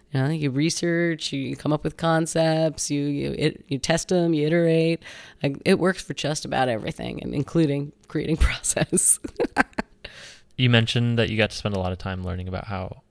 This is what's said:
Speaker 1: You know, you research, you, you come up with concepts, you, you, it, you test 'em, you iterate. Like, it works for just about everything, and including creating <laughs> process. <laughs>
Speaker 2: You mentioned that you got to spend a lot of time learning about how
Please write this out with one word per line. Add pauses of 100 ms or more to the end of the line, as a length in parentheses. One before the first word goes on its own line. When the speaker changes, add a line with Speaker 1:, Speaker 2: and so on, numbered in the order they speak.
(140)
Speaker 1:
You
know,
you
research,
you,
you
come
up
with
concepts,
you,
you,
it,
you
test
'em,
you
iterate. (400)
Like,
it
works
for
just
about
everything,
and
including (160)
creating
<laughs>
process.
<laughs> (1300)
Speaker 2:
You
mentioned
that
you
got
to
spend
a
lot
of
time
learning
about
how